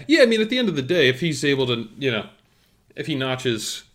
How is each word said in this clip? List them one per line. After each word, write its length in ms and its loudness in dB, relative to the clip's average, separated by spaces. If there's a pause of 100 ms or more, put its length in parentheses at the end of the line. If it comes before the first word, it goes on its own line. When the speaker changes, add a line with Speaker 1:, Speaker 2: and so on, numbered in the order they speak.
Speaker 1:
Yeah. 100 4
Speaker 2:
Yeah, 40 6
I 40 8
mean, 140 2
at 100 -2
the 80 -2
end 100 0
of 60 0
the 80 -2
day, 260 4
if 120 0
he's 240 -2
able 240 2
to, 200 -4 (100)
you 120 -2
know, 160 -4 (680)
if 100 -10
he 80 -4
notches 680 -4 (100)